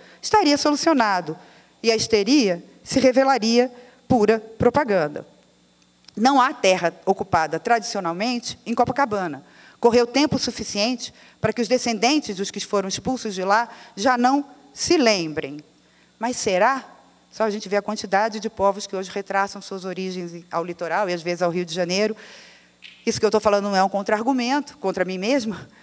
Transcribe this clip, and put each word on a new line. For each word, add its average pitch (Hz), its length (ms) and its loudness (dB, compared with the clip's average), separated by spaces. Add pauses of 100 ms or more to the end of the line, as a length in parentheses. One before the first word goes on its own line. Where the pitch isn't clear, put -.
(220)
estaria 320 360 4
solucionado 226 800 0 (440)
e 226 100 2
a 220 40 4
histeria 214 680 2 (200)
se - 160 -2
revelaria 247 720 4 (380)
pura 220 300 4
propaganda. 214 840 0 (920)
Não 254 260 4
há 269 120 2
terra 180 400 2 (120)
ocupada 165 540 0
tradicionalmente 214 1080 -2
em 233 100 -4
Copacabana. 214 680 0 (360)
Correu 240 260 4
tempo 269 320 0
suficiente 233 760 -6 (260)
para 214 140 -2
que 247 80 -2
os 220 60 -2
descendentes 240 680 0
dos 190 160 -6
que - 80 -12
foram 196 300 -4
expulsos 226 440 -6
de 185 100 -8
lá 214 260 0 (260)
já 247 220 2
não 269 280 2 (280)
se - 240 0
lembrem. 156 640 0 (580)
Mas 240 180 -4
será? 226 460 0 (480)
Só - 140 -2
a 220 40 0
gente 208 200 -6
vê 202 80 0
a 202 40 0
quantidade 208 580 -2
de 220 100 -6
povos 196 360 0
que - 100 -10
hoje 190 140 -8
retraçam 196 520 -4
suas 190 240 -12
origens 180 640 -8
ao 170 120 -4
litoral 175 460 -4
e 175 40 -4
às 170 80 -6
vezes 175 200 -6
ao 180 80 0
Rio 175 160 -4
de 160 80 -12
Janeiro. 185 420 -2 (880)
Isso - 140 -2
que - 60 2
eu 208 60 0
tô 214 80 2
falando 202 260 2
não 202 100 -2
é 190 80 4
um 196 60 0
contra-argumento 233 880 -2
contra 185 280 -4
mim 185 120 -6
mesma, 220 500 -4 (160)